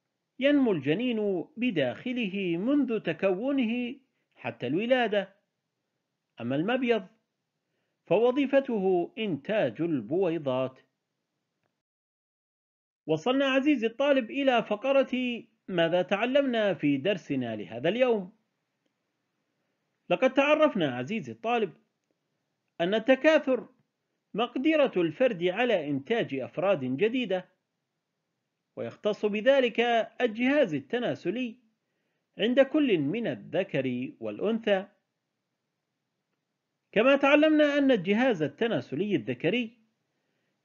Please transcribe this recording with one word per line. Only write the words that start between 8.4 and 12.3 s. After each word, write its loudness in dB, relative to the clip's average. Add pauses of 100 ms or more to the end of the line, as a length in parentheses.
إنتاج -2
البويضات. -2 (2250)